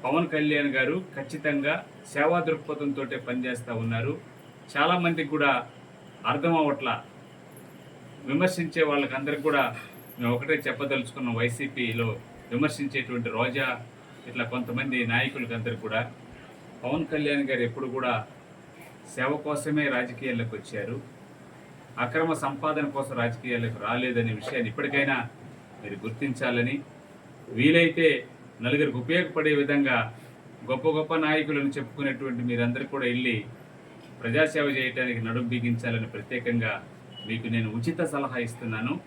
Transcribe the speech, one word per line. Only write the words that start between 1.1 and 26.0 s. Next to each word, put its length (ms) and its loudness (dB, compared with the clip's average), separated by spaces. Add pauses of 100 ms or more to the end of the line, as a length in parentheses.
ఖచ్చితంగా 580 0 (380)
సేవా 260 4 (100)
దృక్పథంతోటే 680 -2 (100)
పనిచేస్తూ 440 -4 (120)
ఉన్నారు. 300 0 (600)
చాలామందికి 600 2
కూడా 160 4 (840)
అర్థం 280 2
అవ్వట్లా. 340 2 (1400)
విమర్శించే 600 2
వాళ్ళకందరికీ 580 0
కూడా 160 4 (560)
మేము 160 2
ఒకటే 200 0 (120)
చెప్పదలుచుకున్నాం, 760 -2
వైసీపీలో 680 0 (440)
విమర్శించేటువంటి 840 0
రోజా 300 2 (600)
ఇట్లా 140 -4 (100)
కొంతమంది 440 -2 (160)
నాయకులకందరికీ 760 -2
కూడా 140 0 (800)
పవన్ 300 0
కళ్యాణ్ 380 2
గారు 180 2
ఎప్పుడు 200 -4 (100)
కూడా 160 0 (1000)
సేవ 180 0 (140)
కోసమే 400 2 (120)
రాజకీయాల్లోకి 640 -2
వచ్చారు, 380 -6 (1080)
అక్రమ 280 2 (120)
సంపాదన 420 0 (100)
కోసం 160 -2 (100)
రాజకీయాల్లోకి 640 -2
రాలేదనే 540 2
విషయాన్ని 320 -2
ఇప్పటికైనా 440 2 (640)
మీరు 220 -8